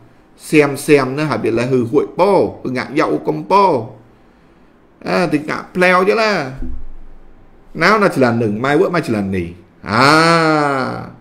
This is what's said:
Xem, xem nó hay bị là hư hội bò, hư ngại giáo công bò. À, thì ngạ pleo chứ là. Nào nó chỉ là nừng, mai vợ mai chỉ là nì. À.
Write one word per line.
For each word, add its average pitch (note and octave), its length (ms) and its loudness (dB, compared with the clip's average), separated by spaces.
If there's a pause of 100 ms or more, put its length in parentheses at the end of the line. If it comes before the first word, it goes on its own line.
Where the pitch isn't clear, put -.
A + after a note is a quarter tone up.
(380)
Xem, C#3+ 380 2
xem C3+ 400 2
nó D3+ 80 -2
hay B2+ 140 -2
bị B2 120 -2
là A#2+ 160 0
hư B2+ 180 0
hội B2 220 0 (100)
bò, F3+ 240 4 (240)
hư B2 60 -6
ngại B2 240 -6
giáo D3+ 320 0
công D3+ 220 -4
bò. F#3 380 2 (1160)
À, F#3 280 0
thì D3 140 0
ngạ C#3+ 160 -6 (120)
pleo F3+ 300 2
chứ G#3 100 2
là. G3 380 -2 (1200)
Nào F#3+ 240 2
nó G3 160 2
chỉ C#3 60 0
là B2 120 4
nừng, A2+ 300 -2
mai C#3+ 160 2
vợ F#3+ 100 2
mai E3+ 180 -2
chỉ B2 60 -4
là G#2+ 80 0
nì. F#2+ 260 -4 (360)
À. C#3+ 1200 2 (160)